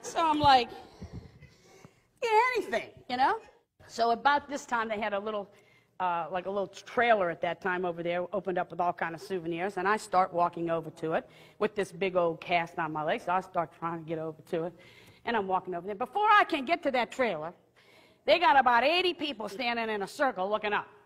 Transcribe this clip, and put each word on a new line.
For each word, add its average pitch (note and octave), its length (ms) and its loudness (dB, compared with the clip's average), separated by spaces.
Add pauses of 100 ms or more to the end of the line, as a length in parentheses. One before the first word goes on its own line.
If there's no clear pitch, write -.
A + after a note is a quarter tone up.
So - 240 -8
I'm D4+ 140 2
like, C4 300 6 (1500)
Yeah, A#4+ 60 -2 (260)
anything, A#3 340 -4 (200)
you B3 80 -6
know? D4 200 2 (500)
So A#3 240 0
about C#4 380 2
this C4+ 160 -8
time, A3+ 240 -4
they G#3+ 100 -4
had G#3+ 140 -2
a G3+ 60 0
little, G#3 300 -6 (500)
uh, F3 320 -2
like, F3+ 140 -4
a F3+ 40 -8
little G3 180 -2
trailer G#3+ 640 2
at E3 120 -4
that E3+ 200 -4
time F#3 240 -2
over E3+ 180 -4
there, F3 300 -2
opened F#3 240 -4
up F3 140 -4
with E3+ 80 -14
all F3 140 0
kind E3 220 -4
of D#3 60 -12
souvenirs, F3 560 -4
and F3+ 100 -2
I G#3 100 2
start F#3 360 2
walking E3+ 360 0
over E3 220 -2
to D#3+ 220 -4
it B3+ 140 0 (320)
with G#3 160 0
this G3 160 -4
big F3 240 -4
old E3+ 260 2
cast E3+ 360 -2
on D#3+ 140 -2
my D#3 120 -4
leg, F3+ 180 -2
so - 100 -6
I F3+ 100 2
start F3 380 -4
trying E3 240 -6
to D#3 40 -14
get D#3+ 120 -6
over D#3+ 220 -10 (100)
to E3 140 -2
it, F3+ 80 -8 (520)
and - 100 -4
I'm G#3 120 0
walking F#3 280 -2
over E3+ 100 -8
there. G3+ 100 -8
Before B3+ 340 -2
I G#4 140 8
can D#4 220 -2
get D#4+ 180 0
to C#4+ 80 0
that A#3+ 200 0
trailer, F3 420 -2 (720)
they C#4+ 120 6
got E4 220 6
about A#3+ 240 6
eighty F4 300 2
people A3 360 -6
standing A#3 400 -2
in G#3 140 -2
a F#3+ 40 -4
circle G3 420 0
looking G#3+ 240 -2
up. F#3+ 140 0 (180)